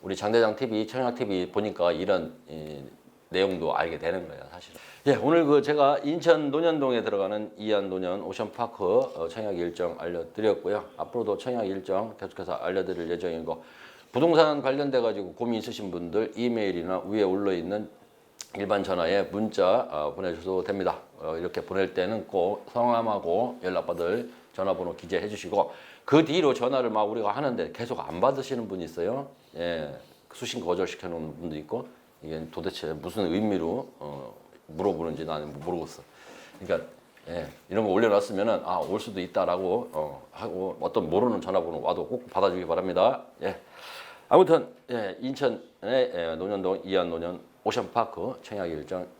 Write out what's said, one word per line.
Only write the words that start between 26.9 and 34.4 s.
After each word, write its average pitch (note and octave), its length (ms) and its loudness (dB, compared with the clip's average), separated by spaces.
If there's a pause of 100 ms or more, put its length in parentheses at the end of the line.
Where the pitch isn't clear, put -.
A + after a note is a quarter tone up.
우리가 G#2 280 0
하는데 B2+ 400 -2
계속 - 300 -6
안 D#2+ 180 -6
받으시는 B2+ 480 0
분이 F#2+ 160 -6
있어요. F#2+ 460 -4 (260)
예, E2 380 -4 (400)
수신 A#2+ 300 -6
거절시켜 F2+ 440 -2
놓은 D#2 300 -8
분도 D#2+ 180 -8
있고 F#2+ 320 -6 (360)
이게 D#2+ 180 -8 (100)
도대체 E2+ 420 -6
무슨 F2 400 -2
의미로, G#2 540 0 (120)
어, C#2 340 -12 (340)